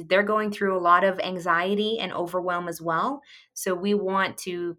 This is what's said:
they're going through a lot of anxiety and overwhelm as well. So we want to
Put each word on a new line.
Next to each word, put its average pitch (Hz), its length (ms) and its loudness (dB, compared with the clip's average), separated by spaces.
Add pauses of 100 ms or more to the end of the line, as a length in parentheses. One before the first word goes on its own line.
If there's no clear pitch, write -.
they're 185 140 4
going 214 280 0
through 196 260 0
a 180 40 -2
lot 175 240 6
of 190 160 2
anxiety 185 800 0
and 185 140 -4
overwhelm 175 560 -4
as 165 140 -8
well. 185 400 -2 (320)
So 185 200 -2
we 202 200 0
want 190 440 0
to 175 400 -6